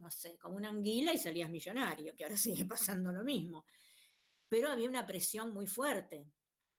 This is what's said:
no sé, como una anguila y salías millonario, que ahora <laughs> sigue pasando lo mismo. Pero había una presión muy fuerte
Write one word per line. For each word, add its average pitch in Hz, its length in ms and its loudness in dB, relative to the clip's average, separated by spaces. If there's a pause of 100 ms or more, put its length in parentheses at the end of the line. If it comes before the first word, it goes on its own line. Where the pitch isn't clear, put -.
no 170 120 -12
sé, 170 260 -10
como 180 200 -8
una 208 100 -2
anguila 220 460 4
y - 40 4
salías 165 320 0
millonario, 170 640 -2
que 156 120 -8
ahora 202 160 -2
<laughs> 202 240 2
sigue - 0 -
pasando 185 480 0
lo 190 100 -4
mismo. 175 400 -2 (840)
Pero 240 200 6
había 247 200 2
una 247 160 0
presión 208 480 -2
muy 196 120 -4
fuerte 185 640 -2 (500)